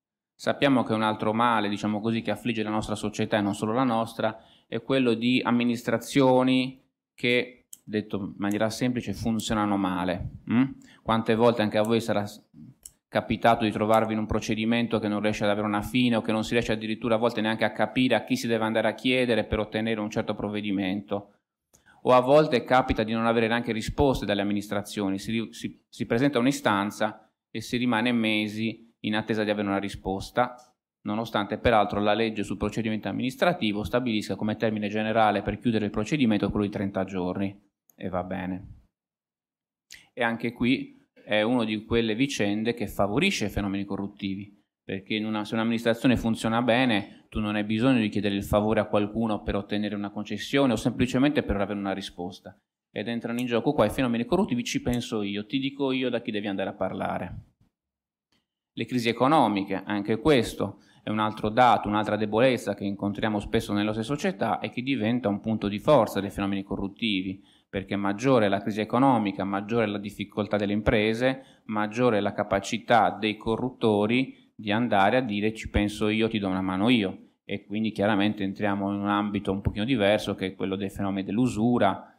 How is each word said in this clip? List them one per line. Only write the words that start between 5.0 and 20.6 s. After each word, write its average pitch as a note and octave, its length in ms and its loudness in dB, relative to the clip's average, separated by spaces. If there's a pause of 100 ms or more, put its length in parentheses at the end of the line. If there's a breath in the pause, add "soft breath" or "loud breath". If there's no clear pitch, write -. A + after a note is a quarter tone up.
di A#2+ 300 2
amministrazioni B2+ 1400 2 (320)
che, - 540 -2 (160)
detto G#2 320 -4
in F#2+ 220 -8
maniera G#2 320 0
semplice, A#2+ 420 -4
funzionano G#2 640 0
male. F2+ 640 -2 (100)
Mm? A#2+ 140 2 (380 loud breath)
Quante A2+ 320 0
volte A2+ 280 4
anche G#2 160 0
a G#2+ 40 4
voi A2+ 180 2
sarà G2+ 260 -2
s-, - 160 -16 (640)
capitato A#2 560 2
di G#2+ 80 2
trovarvi G#2+ 440 2
in A2 40 0
un G#2+ 80 -2
procedimento A2 720 0
che G2+ 80 -2
non G#2 140 0
riesce G#2+ 240 0
ad G2+ 60 4
avere G#2 180 0
una G#2 140 0
fine B2 340 2
o A2 40 2
che A2 120 -2
non G#2+ 100 0
si G#2+ 120 -2
riesce A#2 180 0
addirittura G#2+ 420 -2
a A2 40 4
volte A2+ 220 0
neanche A2 240 0
a G#2+ 60 2
capire A2+ 460 2
a - 80 0
chi - 100 -2
si B2 140 -2
deve A2 160 2
andare A2 240 2
a G#2 60 0
chiedere B2 500 2
per G#2+ 160 -2
ottenere A2 400 -2
un G#2 100 -4
certo A2 240 -2
provvedimento? G2+ 1000 -4 (680 soft breath)